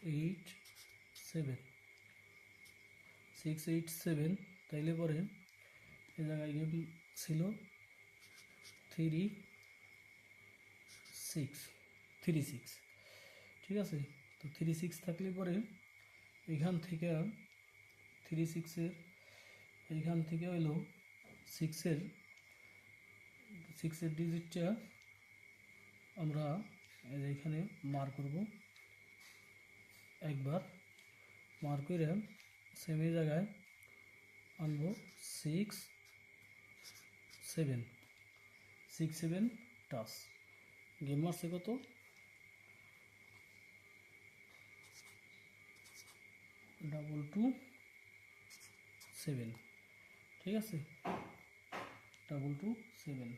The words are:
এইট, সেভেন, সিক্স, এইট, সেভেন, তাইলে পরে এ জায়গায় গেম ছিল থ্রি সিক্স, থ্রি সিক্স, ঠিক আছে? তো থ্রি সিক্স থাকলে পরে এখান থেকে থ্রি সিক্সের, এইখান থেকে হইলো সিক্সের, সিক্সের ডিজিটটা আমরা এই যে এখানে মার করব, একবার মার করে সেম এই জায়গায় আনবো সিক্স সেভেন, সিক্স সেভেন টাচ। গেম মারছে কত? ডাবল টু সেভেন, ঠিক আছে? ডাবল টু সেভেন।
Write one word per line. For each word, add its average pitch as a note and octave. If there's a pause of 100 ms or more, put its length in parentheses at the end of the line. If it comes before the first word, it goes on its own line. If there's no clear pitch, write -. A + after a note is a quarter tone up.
(140)
এইট, D#3+ (840)
সেভেন, C#3 (1800)
সিক্স, D#3 (120)
এইট, E3 (160)
সেভেন, D#3+ (380)
তাইলে D#3
পরে D#3 (1000)
এ -
জায়গায় D3+
গেম D#3 (520)
ছিল D#3 (1500)
থ্রি D#3+ (2000)
সিক্স, - (640)
থ্রি D#3+ (100)
সিক্স, B2+ (920)
ঠিক G3
আছে? D#3+ (400)
তো - (100)
থ্রি D#3+ (100)
সিক্স E3+ (100)
থাকলে F#3
পরে F3+ (1000)
এখান E3+ (120)
থেকে E3+ (1160)
থ্রি E3 (100)
সিক্সের, E3+ (1040)
এইখান E3 (100)
থেকে E3+
হইলো D#3+ (840)
সিক্সের, D#3 (1800)
সিক্সের D#3+ (100)
ডিজিটটা E3+ (1600)
আমরা D3+ (680)
এই C#3+
যে C#3
এখানে D#3 (360)
মার C#3
করব, C#3 (2000)
একবার C#3 (1040)
মার C#3+ (100)
করে E3 (760)
সেম D#3
এই E3
জায়গায় D#3+ (1160)
আনবো D3+ (520)
সিক্স F3 (1800)
সেভেন, C3+ (1160)
সিক্স D#3+
সেভেন F3 (460)
টাচ। B2+ (960)
গেম C#3+
মারছে E3+
কত? F3 (4000)
ডাবল D3+ (120)
টু G#3 (1800)
সেভেন, A#2+ (920)
ঠিক F#3+
আছে? F#3+ (1500)
ডাবল C#3+
টু G3 (340)
সেভেন। B2+